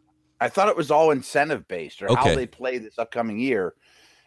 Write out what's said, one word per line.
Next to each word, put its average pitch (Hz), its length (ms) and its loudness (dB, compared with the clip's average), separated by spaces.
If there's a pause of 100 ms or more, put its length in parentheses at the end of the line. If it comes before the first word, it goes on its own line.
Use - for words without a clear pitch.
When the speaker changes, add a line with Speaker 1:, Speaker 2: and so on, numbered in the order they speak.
(400)
Speaker 1:
I 120 100 0
thought 196 200 2
it 160 80 0
was 151 120 -2
all 156 220 6
incentive-based 127 920 -4
or 101 60 -6
how 120 140 4
Speaker 2:
Okay. - 140 4
Speaker 1:
they 127 120 -2
play 127 300 -6
this 107 200 -16
upcoming 113 420 -4
year. 113 340 -2 (540)